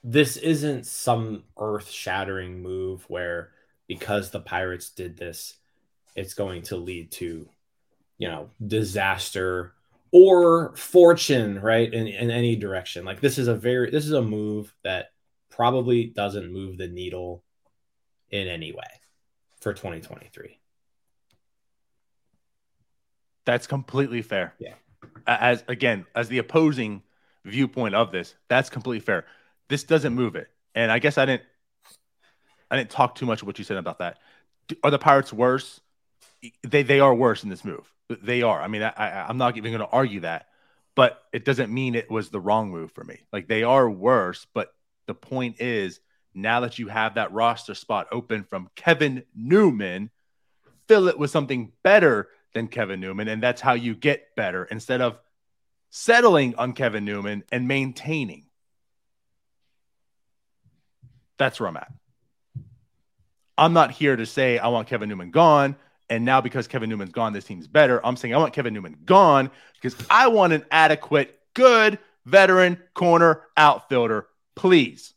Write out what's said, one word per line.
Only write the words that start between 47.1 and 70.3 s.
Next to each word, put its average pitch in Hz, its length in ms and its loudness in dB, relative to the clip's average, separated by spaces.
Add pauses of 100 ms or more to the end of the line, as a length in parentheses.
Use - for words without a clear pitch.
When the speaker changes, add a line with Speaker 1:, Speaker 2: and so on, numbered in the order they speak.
Speaker 2:
that 107 180 -4
roster 113 420 -2
spot 101 360 -6
open 110 340 -8
from 92 300 -12
Kevin 143 480 0 (120)
Newman, 113 760 0 (800)
fill 196 200 6
it 156 100 -2
with 147 120 -4
something 127 420 -4 (100)
better 170 460 4 (260)
than 113 140 -6
Kevin 98 320 -6
Newman, 98 280 -8
and 110 140 -6
that's 123 180 -2
how 127 140 2
you 120 200 -4
get - 420 -4
better 92 280 -4
instead 123 360 -6
of 120 180 -4 (720)
settling 190 640 4
on 123 160 -4
Kevin 107 320 -4
Newman 101 480 -8
and 123 160 -4
maintaining. 135 800 -6 (3000)
That's 135 220 -2
where 104 80 -4
I'm 80 80 -10
at. - 160 -16 (1600)
I'm 165 160 4
not 156 200 4
here 139 240 0
to 113 100 -6
say 127 320 0
I 107 100 -2
want 120 200 -2
Kevin 107 200 -6
Newman 90 220 -12
gone, 147 460 4 (340)
and 113 140 -2
now 131 160 4
because 120 260 -6
Kevin 113 240 -6
Newman's 101 220 -8
gone, 113 200 -2
this 101 120 -10
team's 87 240 -16
better. 131 360 4
I'm 123 120 -2
saying 120 180 -6
I 143 40 4
want 156 160 2
Kevin 120 200 -4
Newman 95 300 -12
gone 151 460 6 (300)
because 180 160 -8 (140)
I 240 180 6
want 196 240 4